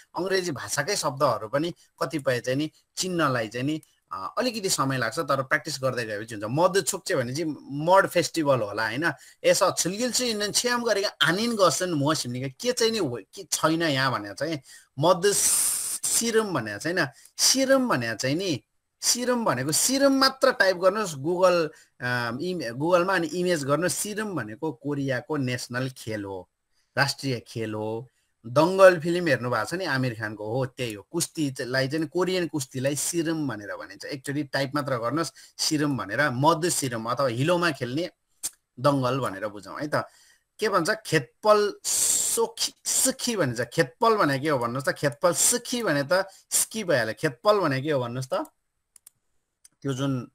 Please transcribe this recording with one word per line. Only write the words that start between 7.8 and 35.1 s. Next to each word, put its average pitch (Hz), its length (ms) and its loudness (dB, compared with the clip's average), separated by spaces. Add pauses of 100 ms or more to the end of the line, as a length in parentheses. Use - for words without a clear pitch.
फेस्टिभल 143 540 2
होला, 107 260 -2
होइन? 143 240 0 (340)
यसो 175 260 4
छिल्गिल्छु 226 520 -2
इन्डन 208 280 -2
छ्याम 240 320 0
गरेको 202 420 0
आनिन 214 300 2
गर्छन् 180 380 4
मुह 147 200 2
सिम्निका। 127 340 -4
के 233 240 -4
चाहिँ 226 200 0
नि 226 60 -2
हो 123 240 -4 (120)
कि - 100 -14
छैन 160 380 0
यहाँ 135 300 2
भनेर 104 220 -6
चाहिँ 151 260 -4 (400)
मधु 180 340 4
सिरम - 1200 0
भनेको 107 260 -4
छैन। 165 280 -2 (300)
सिरम 262 520 4
भनेको 120 260 0
चाहिँ 131 200 0
नि, 170 280 -2 (380)
सिरम 240 440 0
भनेको 135 260 0
सिरम 269 400 4
मात्र 269 400 4
type 190 260 4
गर्नुहोस् 185 380 2
Google, 170 540 2 (320)
अ, 123 400 -2
इम-, 170 220 -4
Google-मा, 170 520 2
अनि 170 120 0
image 175 360 0
गर्नुहोस्। 147 300 0
सिरम 208 420 -6
भनेको 117 360 -6
कोरियाको 139 640 -4
national 123 520 -4
खेल 107 360 -8
हो, 95 240 -12 (480)
राष्ट्रिय 135 420 0
खेल 110 340 -6
हो। 110 360 -6 (380)
दङ्गल 180 520 8
फिल्म 170 280 0
हेर्नु 123 220 2
भएको 113 160 0
छ 131 80 -8
नि 185 120 -6
आमिर 131 280 0
खानको, 107 340 -8
हो 127 180 -2
त्यही 123 280 -6
हो। 101 180 -14
कुस्तीलाई 135 760 -2
चाहिँ 160 200 -4
कोरियन 180 400 0
कुस्तीलाई 139 480 -4
सिरम 160 520 -2
भनेर 104 200 -8
भनिन्छ। 92 380 -12
एकचोटि 143 380 -6
type 139 320 -4
मात्र 139 220 -2
गर्नुहोस् 131 340 -2 (260)